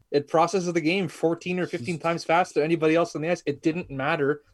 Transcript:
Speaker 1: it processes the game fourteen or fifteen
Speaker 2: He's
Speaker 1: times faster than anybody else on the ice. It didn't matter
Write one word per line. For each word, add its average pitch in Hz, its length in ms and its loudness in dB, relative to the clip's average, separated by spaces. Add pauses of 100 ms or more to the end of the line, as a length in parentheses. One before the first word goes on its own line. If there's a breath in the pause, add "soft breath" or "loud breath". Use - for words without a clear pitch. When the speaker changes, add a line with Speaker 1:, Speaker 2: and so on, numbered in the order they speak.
(120)
Speaker 1:
it 143 160 0
processes 175 460 2
the 170 80 2
game 175 260 0
fourteen 170 520 -2
or 165 80 -2
fifteen 165 280 -6
Speaker 2:
He's 143 80 -12
Speaker 1:
times 170 200 -2
faster 170 360 2
than 147 60 2
anybody 160 300 2
else 165 200 0
on 151 60 -4
the 160 80 -4
ice. 175 160 -2
It 143 160 -4
didn't 165 300 -2
matter 143 500 0 (120)